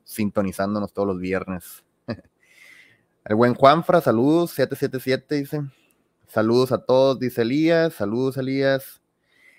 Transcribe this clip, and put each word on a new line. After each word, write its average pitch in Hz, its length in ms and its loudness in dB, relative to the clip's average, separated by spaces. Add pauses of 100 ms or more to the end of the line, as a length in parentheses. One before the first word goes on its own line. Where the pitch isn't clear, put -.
sintonizándonos 101 880 -4
todos 101 160 -4
los 92 120 -4
viernes. 92 640 -8 (220)
<laughs> - 1200 -20
El 107 100 0
buen 120 180 4
Juanfra, 160 480 6
saludos, 143 500 2
siete 135 240 -4
siete 131 240 -6
siete 131 360 -4
dice. 147 260 -4 (640)
"Saludos 120 440 2
a 113 80 0
todos", 131 400 2
dice 120 240 -2
Elías. 160 500 0
"Saludos, 123 440 -4
Elías. 135 640 -4 (580)